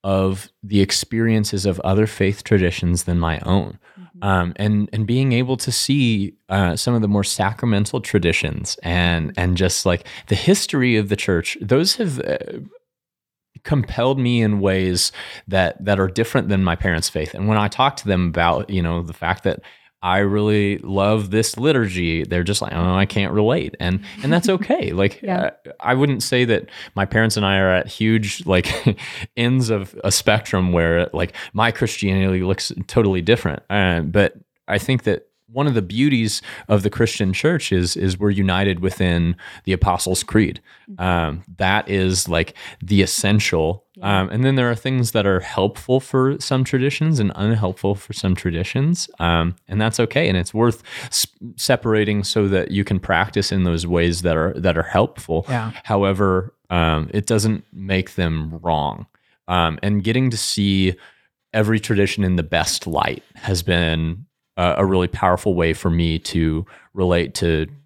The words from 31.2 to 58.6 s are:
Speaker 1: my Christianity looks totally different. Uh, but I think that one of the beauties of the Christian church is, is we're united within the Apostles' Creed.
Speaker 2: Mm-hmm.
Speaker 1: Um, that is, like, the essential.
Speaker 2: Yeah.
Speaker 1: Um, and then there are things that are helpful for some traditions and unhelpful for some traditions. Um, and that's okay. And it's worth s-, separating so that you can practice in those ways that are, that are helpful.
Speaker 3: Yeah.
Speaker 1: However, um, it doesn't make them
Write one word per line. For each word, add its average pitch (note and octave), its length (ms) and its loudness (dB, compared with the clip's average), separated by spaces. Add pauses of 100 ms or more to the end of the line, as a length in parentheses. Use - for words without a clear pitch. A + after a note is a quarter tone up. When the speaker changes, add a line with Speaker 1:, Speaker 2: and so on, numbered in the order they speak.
Speaker 1:
my A2+ 160 2
Christianity F#2+ 720 0
looks F#2 300 -2 (160)
totally G2 340 2
different. F#2+ 480 0
Uh, F#2 320 2
but F2 360 2 (300)
I G2+ 120 0
think B2+ 240 0
that - 240 -2 (260)
one C#3 140 0
of C3+ 60 0
the A2+ 80 2
beauties A2+ 600 0 (280)
of G#2 120 4
the G2+ 80 0
Christian G#2 440 0
church D3+ 400 0
is, F2+ 240 0
is F#2 200 -2
we're G#2 120 2
united F#2+ 500 0
within F2 560 0 (300)
the F#2+ 80 0
Apostles' F2+ 500 0
Creed. - 380 2 (280)
Speaker 2:
Mm-hmm. F#3 140 -10
Speaker 1:
Um, E2+ 400 0 (140)
that G2 320 0
is, F#2 400 0
like, E2 240 0 (280)
the G2 200 4
essential. F#2+ 840 0 (120)
Speaker 2:
Yeah. G2 260 0
Speaker 1:
Um, F#2+ 80 -2
and A#2+ 160 -2
then C3+ 100 2
there B2 160 2
are A2+ 40 0
things B2+ 360 -2
that G#2 160 2
are F#2 140 2
helpful G2+ 580 0
for C3+ 400 0
some C3 240 0
traditions C#3 560 0
and G2+ 160 0
unhelpful G2+ 600 0
for G#2 180 -14
some F#2+ 200 0
traditions. F#2 760 -2 (100)
Um, E2+ 380 2 (100)
and G2+ 140 -2
that's A2 180 0
okay. C3+ 300 2
And F#2+ 80 2
it's F2 160 -4
worth A2+ 300 0 (240)
s-, - 200 -2 (300)
separating G#2+ 680 0
so G#2 240 0
that F#2+ 240 0
you G2 140 0
can F#2+ 160 0
practice F#2+ 500 0
in F#2+ 140 2
those E2+ 200 0
ways E2+ 360 0
that E2+ 160 2
are, D#2+ 160 0
that E2 240 0
are D#2+ 60 0
helpful. - 640 -2
Speaker 3:
Yeah. A#2 240 -4 (100)
Speaker 1:
However, G2 680 0 (160)
um, D#2+ 440 0
it G#2 120 -2
doesn't A2 480 0
make F#2+ 420 -4
them D#2+ 460 -2